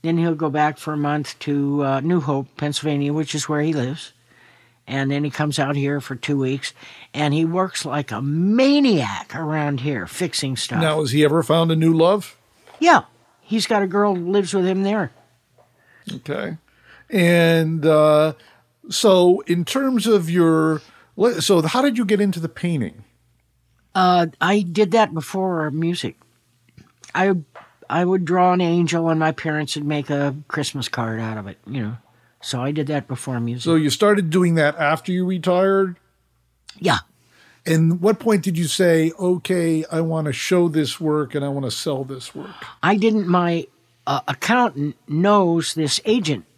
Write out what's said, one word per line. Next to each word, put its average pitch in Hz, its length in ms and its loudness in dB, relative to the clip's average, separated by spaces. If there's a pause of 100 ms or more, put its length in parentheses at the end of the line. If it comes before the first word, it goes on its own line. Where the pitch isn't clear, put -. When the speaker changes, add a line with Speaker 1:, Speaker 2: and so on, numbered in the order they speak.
Speaker 1:
Then 165 160 0
he'll 165 160 0
go 151 160 -2
back 151 260 0
for 151 160 -8
a 151 40 -4
month 147 420 -4
to, 143 440 -2
uh, 135 160 0
New 165 220 0
Hope, 135 360 -4
Pennsylvania, 147 540 -2
which 151 220 -4
is 151 160 -6
where 151 120 0
he 156 120 0
lives. 139 400 -6 (720)
And 135 240 -4
then 143 140 -2
he 143 80 -4
comes 147 260 -2
out 143 180 0
here 143 240 -2
for 131 160 -10
two 143 220 -4
weeks, 135 360 -4 (380)
and 147 220 0
he 160 100 2
works 180 420 -2
like 139 260 -6
a 107 100 -6
maniac 196 1120 2
around 151 440 -2
here 123 260 -4
fixing 135 500 -6
stuff. - 240 -4
Speaker 2:
Now, 156 200 2
has 143 120 -2
he 151 140 4
ever 156 160 2
found 165 300 2
a 160 40 2
new 160 160 4
love? 175 460 2 (420)
Speaker 1:
Yeah. 311 240 6 (380)
He's 214 240 -2
got 208 160 2
a 196 60 0
girl 202 260 2
who 175 160 -4
lives 196 240 0
with 185 140 2
him 190 160 0
there. 196 260 -2 (1040)
Speaker 2:
Okay. 160 440 -8 (520)
And, 165 760 2
uh, 151 480 4 (560)
so 185 520 4
in 175 240 -2
terms 262 400 -2
of 196 240 2
your, 160 520 2 (360)
le-, 214 240 0
so 180 220 4
how 240 180 0
did 269 160 0
you 240 80 0
get 202 160 2
into 190 180 0
the 160 100 -6
painting? 131 540 -4 (920)
Speaker 1:
Uh, 180 320 4 (140)
I 208 200 2
did 175 300 0
that 214 220 2
before 165 580 -4
music. 165 460 -4 (1000)
I, 190 180 2 (560)
I 175 140 0
would 185 220 2
draw 180 280 4
an 180 80 2
angel, 170 480 2
and 160 100 2
my 160 120 2
parents 151 440 -6
would 147 100 -6
make 147 240 -4
a 143 260 0 (120)
Christmas 139 420 -6
card 113 300 -6
out 110 180 -6
of 101 100 -12
it, 98 180 -16
you 127 160 -8
know. 110 160 -6 (440)
So 120 200 -6
I 135 100 -2
did 147 160 -4
that 147 200 -4
before 127 320 -6
music. 117 240 -6
Speaker 2:
So 165 120 2
you 156 140 2
started 202 400 2
doing 175 260 2
that 151 220 2
after 160 340 -2
you 180 140 0
retired? 185 680 0 (840)
Speaker 1:
Yeah. 170 200 0 (680)
Speaker 2:
And 165 360 2
what 208 180 2
point 208 240 0
did 180 140 -2
you 170 80 0
say, 165 520 2
"Okay, 170 760 0
I 165 100 -2
want 160 260 -2
to 135 60 -4
show 175 340 0
this 156 320 -2
work 151 340 -2
and 143 100 -4
I 143 60 -4
want 139 160 -6
to 113 60 -4
sell 135 320 -4
this 131 320 -12
work"? 185 160 -14 (320)
Speaker 1:
I 196 140 4
didn't. 214 300 2
My, 175 380 0 (400)
uh, 139 220 -2
accountant 147 680 -2 (120)
knows 170 640 2
this 156 320 -2
agent 156 400 0 (120)